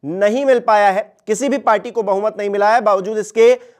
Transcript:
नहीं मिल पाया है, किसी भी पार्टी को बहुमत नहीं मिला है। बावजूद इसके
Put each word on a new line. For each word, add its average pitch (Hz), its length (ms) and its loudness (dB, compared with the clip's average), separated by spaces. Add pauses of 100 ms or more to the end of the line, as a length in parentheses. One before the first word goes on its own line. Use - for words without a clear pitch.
नहीं 202 420 -2
मिल 262 160 2
पाया 214 280 2
है, 208 260 -6 (120)
किसी 214 220 -2
भी 269 100 -2
पार्टी 220 320 -2
को 220 120 -4
बहुमत 202 340 -2
नहीं 208 120 -4
मिला 202 240 0
है। 240 80 2
बावजूद 202 360 -2
इसके 226 360 2 (260)